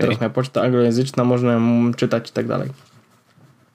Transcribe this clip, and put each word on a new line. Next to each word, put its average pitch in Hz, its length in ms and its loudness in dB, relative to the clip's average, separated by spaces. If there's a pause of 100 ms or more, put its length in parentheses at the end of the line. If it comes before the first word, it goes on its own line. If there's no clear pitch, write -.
teraz 117 120 -2
moja 113 100 -2
poczta 127 320 -4
anglojęzyczna, 123 600 2
można 123 300 2
ją 117 400 2
czytać 117 360 -2
i - 40 -20
tak 117 140 -4
dalej. - 220 -4 (1040)